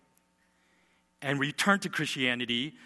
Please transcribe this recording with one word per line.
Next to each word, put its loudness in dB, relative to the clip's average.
and 0
return 2
to -4
Christianity -2